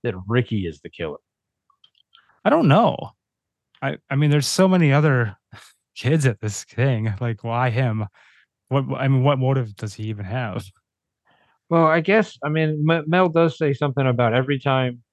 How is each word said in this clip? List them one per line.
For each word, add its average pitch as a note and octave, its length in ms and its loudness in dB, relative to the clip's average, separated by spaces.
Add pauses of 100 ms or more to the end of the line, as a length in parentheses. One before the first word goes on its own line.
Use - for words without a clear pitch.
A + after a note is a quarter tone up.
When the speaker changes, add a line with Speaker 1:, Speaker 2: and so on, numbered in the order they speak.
Speaker 1:
that A2 120 -4 (120)
Ricky A2+ 400 0
is D#2+ 140 -10
the E2 80 -16
killer? D#2 280 -8 (1300)
Speaker 2:
I - 40 2
don't D4+ 180 2
know. - 440 2 (720)
I, C#3 160 -6 (120)
I C3+ 60 -2
mean, D3 160 2
there's D3 160 2
so F#3+ 200 2
many F3 240 4
other C3+ 460 2 (160)
<laughs> - 420 -20
kids C#3+ 300 0
at A#2 160 0
this G#2 220 -6
thing. A2+ 580 -2
Like, A#2 220 -6
why A#2+ 260 -2
him? A2 360 -2 (640)
What, C3+ 160 0 (120)
I C3+ 100 -2
mean, C3 160 2
what C#3 160 2
motive C3 360 -2
does G#2 180 -10
he G#2+ 120 -12
even G#2 200 -8
have? G2+ 400 -8 (1040)
Speaker 1:
Well, E3 180 4
I E3 140 4
guess, G3 420 0
I D3 60 -4
mean, D#3 400 0
M-, E3 180 0
Mel F3+ 220 2
does E3 280 0
say D3 160 0
something C3+ 320 -2
about A#2+ 280 2
every C3 260 0
time B2+ 420 -2 (120)